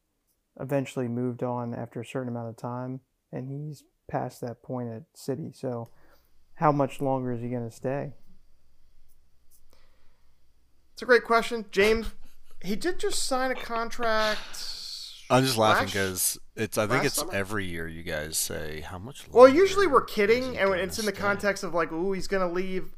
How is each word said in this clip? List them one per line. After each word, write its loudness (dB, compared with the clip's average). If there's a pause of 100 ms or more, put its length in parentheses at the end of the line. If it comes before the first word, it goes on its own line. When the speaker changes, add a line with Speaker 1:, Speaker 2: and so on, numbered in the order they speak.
(600)
Speaker 1:
eventually -2
moved -2
on -2
after -8
a -10
certain -6
amount -6
of -12
time, -8 (300)
and -8
he's -10 (240)
past -6
that -10
point -6
at -12 (120)
City. -8
So -8 (680)
how 4
much 0
longer 0
is -6
he -6
gonna -6
stay? -6 (2750)
Speaker 2:
It's -14
a -10
great 8
question. 0
James, 4 (540)
he -2
did 0
just 2
sign 0
a -2
contract -2 (600)
Speaker 3:
I'm 6
just 0
laughing 4
Speaker 2:
last -6
Speaker 3:
'cause 0 (160)
it's, -4
I 4
think 2
Speaker 2:
last 2
Speaker 3:
it's 0
Speaker 2:
summer? -4
Speaker 3:
every -2
year -6
you -10
guys -4
say, -4
"How -10
much -14
Speaker 2:
Well, 12
Speaker 3:
longer 10
Speaker 2:
usually 4
we're 4
Speaker 3:
is -12
Speaker 2:
kidding, 2
Speaker 3:
he -6
Speaker 2:
and 4
Speaker 3:
gonna 0
Speaker 2:
it's -6
in -4
the -2
Speaker 3:
stay?" -6
Speaker 2:
context -2
of, -4
like, 0
"Ooh, -2
he's -2
gonna 2
leave -4